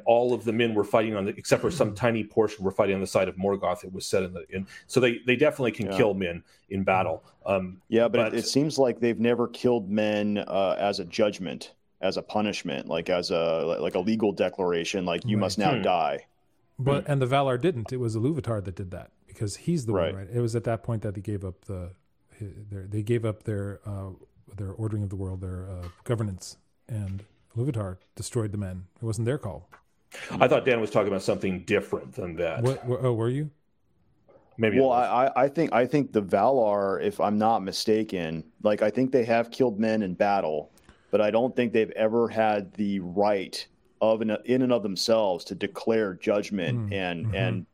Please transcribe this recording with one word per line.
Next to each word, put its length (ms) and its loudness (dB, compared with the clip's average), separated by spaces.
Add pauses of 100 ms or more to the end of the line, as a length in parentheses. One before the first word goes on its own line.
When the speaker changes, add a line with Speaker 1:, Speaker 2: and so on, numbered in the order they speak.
Speaker 1:
all 280 4
of 100 -2
the 80 0
men 220 2
were 100 4
fighting 320 2
on 100 -2
the, 120 -2
except 240 2
for 100 0
some 240 0
tiny 280 0
portion 420 0
were 60 0
fighting 240 2
on 60 -2
the 60 -2
side 220 2
of 60 -8
Morgoth. 480 0
It 100 -12
was 120 -10
said 180 0
in 100 -8
the, 160 -12
in, 180 -8 (200)
so 120 -2
they, 260 4
they 100 4
definitely 360 2
can 160 -6
Speaker 2:
Yeah. 100 -4
Speaker 1:
kill 180 4
men 280 -4 (260)
in 140 -2
battle. 400 0 (220)
Um, 420 -2
Speaker 2:
Yeah, 200 4
but 120 0
it, 120 4
Speaker 1:
but 80 -4
Speaker 2:
it 80 -2
seems 300 2
like 220 4
they've 200 2
never 280 2
killed 420 0
men, 500 0
uh, 380 0
as 220 0
a 60 -8
judgment, 680 -4 (280)
as 160 0
a 40 -2
punishment, 680 -4
like, 220 -2
as 220 0
a, 480 0
like, 160 -2
a 40 0
legal 340 2
declaration, 720 -2
like, 180 -2
"You 140 0
Speaker 3:
Right. 40 0
Speaker 2:
must 180 -2
now 160 2
Speaker 1:
Hmm. 80 -4
Speaker 2:
die." 420 0 (540)
Speaker 3:
But, 260 0
Speaker 1:
Hmm. 80 -4
Speaker 3:
and 80 0
the 60 2
Valar 340 2
didn't. 320 -2
It 40 -4
was 200 -2
Iluvatar 480 -2
that 100 -8
did 160 -10
that 200 -14 (160)
because 280 -8
he's 300 -2
the 80 0
one, 80 2
Speaker 2:
Right. 140 -2
Speaker 3:
right? 180 -12
It 80 -2
was 140 -2
at 100 -2
that 180 -2
point 200 -4
that 100 -4
they 80 -10
gave 240 -6
up 200 -12
the, 260 -10 (480)
hi-, 80 -10 (220)
their, 180 -10
they 160 -4
gave 200 0
up 200 -4
their, 420 -4
uh, 240 -8 (480)
their 140 -6
ordering 320 -4
of 60 -4
the 60 -8
world, 260 -6
their, 280 -8
uh, 200 -10 (160)
governance, 520 -4 (300)
and 360 -6 (340)
Iluvatar 400 -4 (180)
destroyed 380 -4
the 60 -6
men. 260 -8 (160)
It 40 -6
wasn't 200 -2
their 140 0
call. 280 -10 (640)
Speaker 1:
I 160 6
thought 180 4
Dan 140 4
was 120 -2
talking 180 4
about 140 -2
something 420 -2
different 480 0
than 240 -8
that. 260 -2
Speaker 3:
What, 220 0
wha-, 160 -2
oh, 120 2
were 140 0
you? 220 -2 (1080)
Speaker 1:
Maybe 220 4
Speaker 2:
Well, 120 6
Speaker 1:
I 100 4
was. 340 4
Speaker 2:
I, 60 4
I, 40 6
I 40 6
think, 240 0
I 140 6
think 260 0
the 80 4
Valar, 840 2
if 160 -2
I'm 200 2
not 240 2
mistaken, 800 -2 (180)
like, 220 2
I 80 4
think 200 0
they 140 4
have 260 2
killed 280 0
men 240 2
in 100 -2
battle, 580 0 (400)
but 100 4
I 100 2
don't 240 2
think 180 2
they've 180 2
ever 360 2
had 480 0
the 240 -2
right 640 0 (340)
of 220 4
an, 240 0
in 160 2
and 100 2
of 120 2
themselves 600 0
to 100 -8
declare 580 0
judgment 760 -2
Speaker 3:
Mm, 40 -4
Speaker 2:
and, 320 -4
Speaker 3:
mm-hmm. 100 -2
Speaker 2:
and, 380 -2